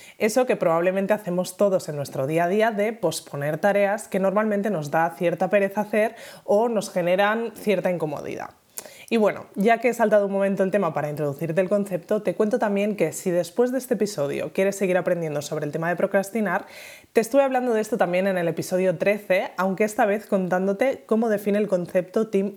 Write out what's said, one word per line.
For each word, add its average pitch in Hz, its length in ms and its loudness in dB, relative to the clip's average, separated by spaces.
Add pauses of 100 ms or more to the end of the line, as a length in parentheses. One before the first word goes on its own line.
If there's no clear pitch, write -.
(180)
Eso 240 280 2
que 220 100 0
probablemente 185 580 2
hacemos 180 420 -4
todos 196 320 2
en 156 60 -8
nuestro 135 320 -4
día 160 180 0
a 175 40 0
día 214 240 2
de 208 200 -2
posponer 156 640 -4
tareas 202 500 2
que 196 100 -4
normalmente 202 500 0
nos 156 220 -4
da 165 260 0
cierta 175 320 0
pereza 196 340 4
hacer 214 340 0 (260)
o 214 260 4
nos 214 220 -2
generan 202 640 0
cierta 185 360 0
incomodidad. 156 600 -6 (600)
Y 226 40 2
bueno, 202 300 2 (100)
ya 226 220 4
que 233 100 0
he 233 40 2
saltado 214 340 4
un 196 60 -4
momento 196 300 0
el 190 80 2
tema 180 240 0
para 147 160 -2
introducirte 151 500 -2
el 185 80 0
concepto, 202 540 -2
te 175 140 -2
cuento 220 240 0
también 202 340 0
que 156 180 0
si 180 200 -4
después 180 400 0
de 262 60 -4
este 254 160 -4
episodio 156 580 -4
quieres 196 240 0
seguir 185 200 2
aprendiendo 165 460 0
sobre 151 240 -6
el 147 60 -4
tema 165 160 -2
de 175 80 0
procrastinar, 196 680 0 (460)
te - 80 4
estuve 269 220 4
hablando 254 320 0
de 214 60 2
esto 214 180 -4
también 185 300 2
en 185 100 0
el 170 80 0
episodio 180 520 0
trece, 202 580 0
aunque 190 260 0
esta 214 240 2
vez 208 200 -2
contándote 196 800 0
cómo 226 220 0
define 202 300 0
el 214 80 0
concepto 185 640 -2
Tim 196 280 0